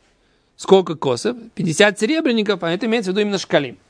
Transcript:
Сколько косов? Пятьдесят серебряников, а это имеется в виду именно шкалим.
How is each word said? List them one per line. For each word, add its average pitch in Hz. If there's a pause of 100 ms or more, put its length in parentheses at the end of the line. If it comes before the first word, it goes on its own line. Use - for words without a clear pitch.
(560)
Сколько 185
косов? 143 (180)
Пятьдесят 202
серебряников, 226
а 170
это 170
имеется 220
в 185
виду 208
именно 202
шкалим. 143 (120)